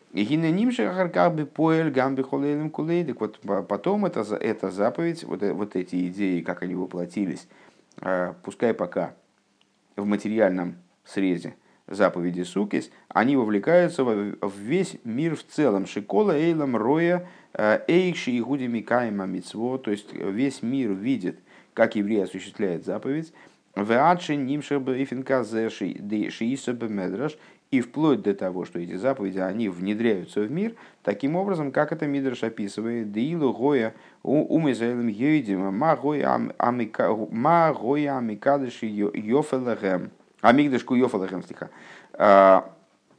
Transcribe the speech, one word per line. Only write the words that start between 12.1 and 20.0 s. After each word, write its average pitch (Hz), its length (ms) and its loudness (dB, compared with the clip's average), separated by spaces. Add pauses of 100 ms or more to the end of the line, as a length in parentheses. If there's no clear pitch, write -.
Сукис, 92 480 -4 (180)
они 131 280 2
вовлекаются 135 680 4
во-, 104 360 0
в 98 180 -6
весь 143 460 -2
мир 143 320 -4
в - 80 -12
целом. 101 420 0
Шикола 196 460 0
эйлам 151 440 2
роя, 170 500 2 (260)
э, 107 360 2
эйкши 170 500 2
игуди 127 280 -2
микаема 113 600 -2
мицво. 107 520 -6
То 127 120 -6
есть 104 220 -6